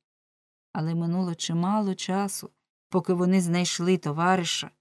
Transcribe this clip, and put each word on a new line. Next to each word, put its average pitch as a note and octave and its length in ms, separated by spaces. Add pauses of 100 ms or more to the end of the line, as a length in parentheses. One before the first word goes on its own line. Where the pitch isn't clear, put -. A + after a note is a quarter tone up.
(720)
Але E3 220
минуло E3+ 400
чимало F#3+ 600
часу, G3 540 (400)
поки F#3 240
вони F3+ 280
знайшли F3 560
товариша, E3+ 840